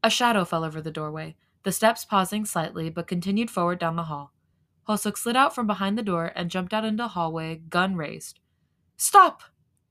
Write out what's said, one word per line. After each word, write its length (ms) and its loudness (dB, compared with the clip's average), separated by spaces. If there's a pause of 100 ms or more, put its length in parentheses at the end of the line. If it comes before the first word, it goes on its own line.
A 80 6
shadow 360 2
fell 180 -2
over 180 -6
the 80 -6
doorway, 460 -8 (280)
the 100 0
steps 320 2
pausing 400 0
slightly 440 -4
but 180 -6
continued 440 0
forward 280 0
down 180 -2
the 60 -4
hall. 300 -10 (540)
Hosok 300 -2
slid 180 -2
out 180 4
from 140 -2
behind 300 0
the 60 -2
door 320 0
and 140 -4
jumped 240 -4
out 120 -2
into 180 -2
the 60 -4
hallway, 480 -4 (120)
gun 280 2
raised. 420 -10 (560)
"Stop!" 480 6 (480)